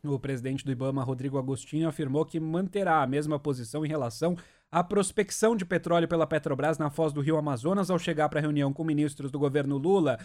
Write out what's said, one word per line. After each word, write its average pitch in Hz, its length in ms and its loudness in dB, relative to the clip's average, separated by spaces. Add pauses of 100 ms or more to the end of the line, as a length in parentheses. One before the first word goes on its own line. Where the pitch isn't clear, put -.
O 143 140 -2
presidente 131 480 -6
do 135 60 -2
ibama, 135 320 -2
Rodrigo 131 340 -4
Agostinho, 135 500 -2
afirmou 147 380 -2
que 165 140 -6
manterá 170 640 0
a 127 40 0
mesma 147 300 0
posição 143 480 -4
em - 20 -4
relação 151 480 -2 (360)
à 170 120 2
prospecção 202 720 2
de 180 100 -2
petróleo 170 420 2
pela 165 180 2
Petrobras 151 520 0
na 151 120 0
Foz 160 220 0
do 147 80 -4
Rio 156 180 2
Amazonas 151 540 0
ao 170 80 2
chegar 151 300 0
pra 156 100 0
reunião 147 340 2
com 160 120 -4
ministros 147 440 0
do 143 80 -6
governo 139 400 2
Lula. 151 480 4